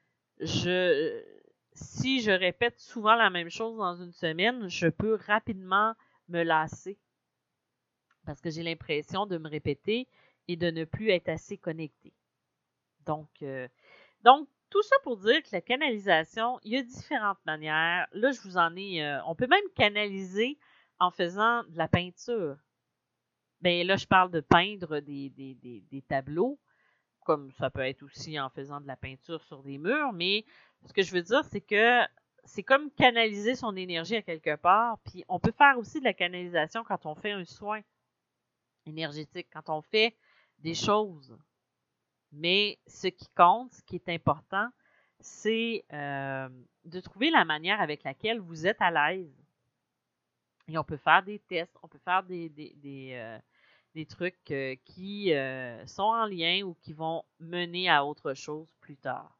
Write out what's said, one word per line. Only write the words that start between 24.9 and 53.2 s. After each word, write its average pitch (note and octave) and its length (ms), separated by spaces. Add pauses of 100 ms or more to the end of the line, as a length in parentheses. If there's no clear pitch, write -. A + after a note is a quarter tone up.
des, C#3 300
des, C3 260
des, A#2+ 260
des C3+ 220
tableaux, D3+ 560 (640)
comme C#3+ 260
ça C3 180
peut C#3 120
être C3 220
aussi D3+ 340
en C3+ 120
faisant C#3+ 320
de C#3+ 60
la C3 100
peinture C3 460
sur C3+ 200
des C#3 140
murs, B3+ 340
mais G3 320 (420)
ce - 60
que G3 120
je F3 100
veux F3+ 80
dire, G3 240
c'est - 160
que A3+ 400 (420)
c'est - 200
comme C#4+ 280
canaliser A3+ 640
son A3 220
énergie F3+ 400
à G#3+ 40
quelque D#3+ 360
part, G#3+ 480
puis F3+ 240
on F3+ 100
peut A3+ 140
faire C#4 240
aussi A#3 220
de C4+ 40
la A3+ 100
canalisation F3+ 720
quand G3+ 220
on D#3 100
fait G#3 160
un F#3+ 140
soin G#3 340 (1040)
énergétique, D#3 680
quand D#3 160
on D#3 120
fait A3 360 (420)
des D#3+ 160
choses. E3+ 640 (960)
Mais F3+ 540
ce - 200
qui - 280
compte, G#3+ 380
ce - 100
qui - 120
est F3 140
important, E3+ 580 (520)
c'est, A3+ 760
euh, C#3 560 (360)
de E3+ 140
trouver G#3+ 300
la B3+ 160
manière E3 340
avec D3+ 240
laquelle G#3+ 360
vous E3 280
êtes G#3+ 140
à F#3 100
l'aise. D#3+ 400 (1400)
Et D#3+ 100
on D#3 60
peut D#3 140
faire E3 260
des G#3 160
tests, F3 440
on F3 40
peut D3 120
faire F#3 240
des, F3+ 260
des, D3 280
des, C#3 360
euh, A2+ 240 (560)